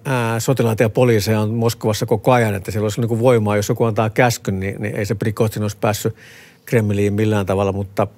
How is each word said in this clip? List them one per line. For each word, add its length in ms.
ää, 360
sotilaita 420
ja 60
poliiseja 520
on 100
Moskovassa 560
koko 260
ajan, 220
että 160
siellä 140
olisi, 160
niinku, 180
voimaa, 380
jos 120
joku 160
antaa 260
käskyn, 500
niin, 220
niin 140
ei 100
se 80
Prigozhin 480
olisi 180
päässyt 360
Kremliin 480
millään 340
tavalla, 260
mutta 340